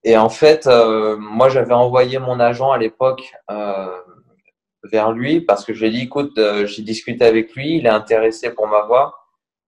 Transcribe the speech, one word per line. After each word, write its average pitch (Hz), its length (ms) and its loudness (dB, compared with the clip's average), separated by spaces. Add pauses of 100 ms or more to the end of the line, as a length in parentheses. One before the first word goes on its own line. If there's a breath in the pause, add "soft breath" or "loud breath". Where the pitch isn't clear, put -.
Et 113 140 4
en 113 120 4
fait, 156 380 4
euh, 110 500 4
moi, 110 320 0
j'avais 123 240 0
envoyé 127 460 2
mon 127 200 -6
agent 123 320 0
à 127 60 0
l'époque, 127 560 -4 (160)
euh, 98 480 -8 (880)
vers 110 280 0
lui 139 300 -2
parce 101 240 0
que 110 80 -8
je 107 80 -8
lui 110 60 0
ai 110 40 0
dit, « 123 140 -6
Écoute, 143 320 -6
euh, 104 300 0
j'ai 110 160 -12
discuté 113 420 -4
avec 113 300 2
lui, 147 220 -4
il 131 80 -4
est 117 40 4
intéressé 113 640 -2
pour 107 140 -4
m'avoir. » 110 600 0 (400)